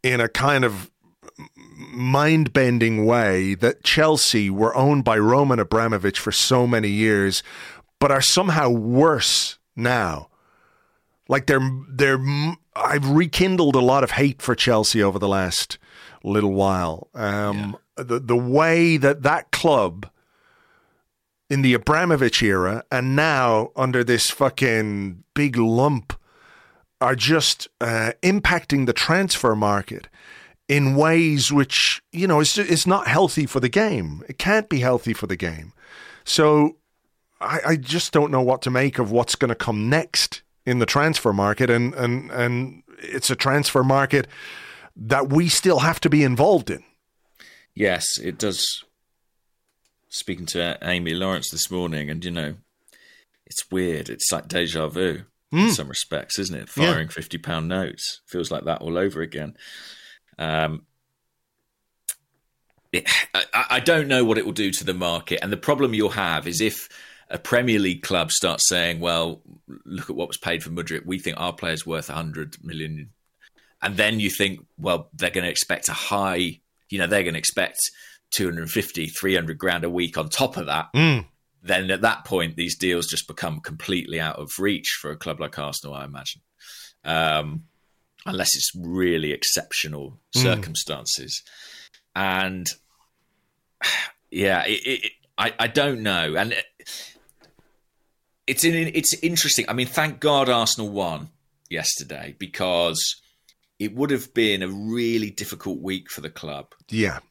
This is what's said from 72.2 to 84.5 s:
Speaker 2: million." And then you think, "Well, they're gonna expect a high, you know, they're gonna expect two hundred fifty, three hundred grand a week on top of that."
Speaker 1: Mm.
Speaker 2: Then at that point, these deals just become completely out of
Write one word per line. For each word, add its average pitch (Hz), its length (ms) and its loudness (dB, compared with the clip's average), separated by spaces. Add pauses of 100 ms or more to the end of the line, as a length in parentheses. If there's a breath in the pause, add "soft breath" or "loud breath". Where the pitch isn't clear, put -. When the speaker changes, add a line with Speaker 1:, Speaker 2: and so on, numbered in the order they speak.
Speaker 2:
million." 78 460 -10 (720 soft breath)
And 101 160 -4
then 107 220 0
you 101 100 0
think, 95 360 -4 (120)
"Well, 85 360 -4
they're 87 160 -4
gonna 90 180 -4
expect - 420 -4
a - 40 -6
high, 92 640 -2 (300)
you 101 80 -8
know, 87 100 0
they're 98 160 2
gonna 85 140 -4
expect - 400 -4 (540 loud breath)
two 98 140 -2
hundred 82 240 -6
fifty, 87 380 -4
three 95 280 -2
hundred 80 220 -4
grand 87 260 -4
a 87 60 -4
week 87 280 -4
on 78 120 -4
top 131 280 -2
of 90 100 -8
that." 76 260 -4
Speaker 1:
Mm. 135 320 2 (380)
Speaker 2:
Then 92 280 -2
at 95 100 -2
that 113 240 0
point, 82 300 -2
these 82 200 -6
deals 87 320 0
just - 200 -6
become 80 320 -8
completely 80 600 -6
out 80 180 -6
of 73 200 -14